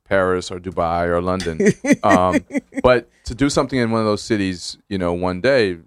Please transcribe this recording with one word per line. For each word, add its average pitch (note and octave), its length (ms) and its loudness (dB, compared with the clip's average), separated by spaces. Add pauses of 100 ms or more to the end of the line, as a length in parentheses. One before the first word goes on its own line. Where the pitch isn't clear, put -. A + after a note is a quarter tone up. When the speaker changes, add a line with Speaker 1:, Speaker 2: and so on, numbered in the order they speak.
Speaker 1:
Paris F#2 460 0
or F#2 100 -10
Dubai F2 460 -2
or F2 140 2
London. F2+ 380 -4 (160)
Speaker 2:
<laughs> - 280 0
Speaker 1:
Um, F#2 420 0 (380)
but B2 280 2 (140)
to B2+ 100 -10
do C3+ 160 0
something C3+ 280 -2
in A#2 120 0
one A2+ 100 0
of A2 60 0
those G#2 160 0
cities, F#2+ 560 -4 (100)
you G2 80 -6
know, F2 160 -2
one F2+ 300 -4
day A2+ 340 2 (100)